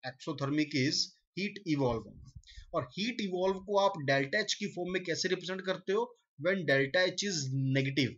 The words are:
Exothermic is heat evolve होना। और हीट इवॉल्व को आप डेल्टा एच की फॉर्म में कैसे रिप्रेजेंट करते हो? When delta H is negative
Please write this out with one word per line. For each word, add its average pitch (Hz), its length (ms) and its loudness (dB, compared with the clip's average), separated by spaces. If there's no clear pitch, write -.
Exothermic 143 760 -2
is 147 200 2
heat 202 200 -4
evolve 120 320 2
होना। - 260 -18
और 156 140 -2
हीट 220 240 -4
इवॉल्व 190 460 0
को 202 120 2
आप 196 280 4
डेल्टा 139 320 2
एच 208 140 -2
की 208 220 -4
फॉर्म 180 180 -4
में 185 100 -2
कैसे 175 260 -2
रिप्रेजेंट 185 360 -4
करते 190 280 -2
हो? 233 200 0
When 185 260 2
delta 139 360 4
H - 160 -4
is 185 100 -2
negative 135 420 2